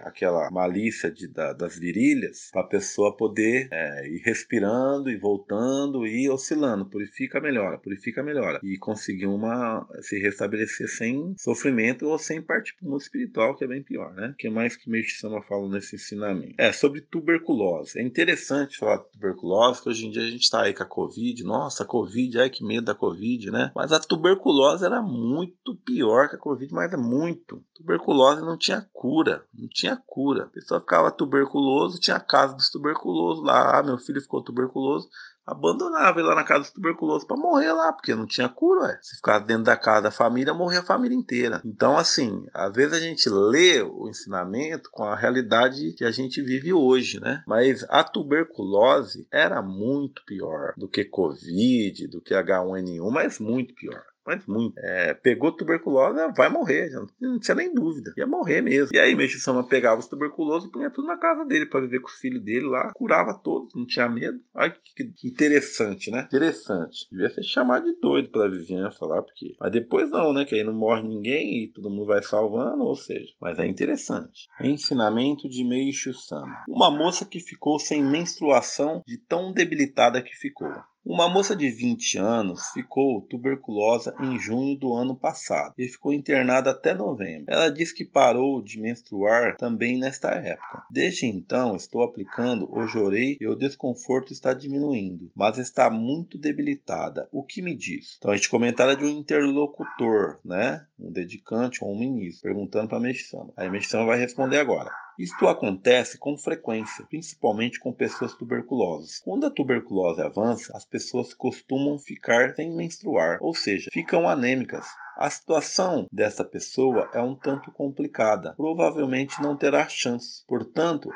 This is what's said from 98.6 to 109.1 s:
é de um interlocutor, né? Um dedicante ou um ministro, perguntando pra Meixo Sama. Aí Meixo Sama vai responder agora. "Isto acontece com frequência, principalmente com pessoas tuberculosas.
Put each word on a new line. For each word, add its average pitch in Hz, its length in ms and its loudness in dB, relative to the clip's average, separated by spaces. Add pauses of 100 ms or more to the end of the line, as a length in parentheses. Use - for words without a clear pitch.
é 139 60 4
de 143 80 -2
um 147 40 4
interlocutor, 143 1300 0
né? 120 420 -2 (140)
Um 90 120 -14
dedicante 110 720 -4
ou 104 100 -6
um 101 60 -6
ministro, 113 460 -6
perguntando 101 460 -4
pra 110 100 -2
Meixo 127 300 -4
Sama. - 260 -14
Aí 92 140 -6
Meixo 98 200 -4
Sama 113 160 0
vai 117 140 2
responder 131 380 0
agora. 127 340 0 (260)
"Isto 185 300 0
acontece 123 680 4
com 143 200 -6
frequência, 120 720 -6
principalmente 120 680 -2
com 131 140 -6
pessoas 127 440 -4
tuberculosas. 117 840 -4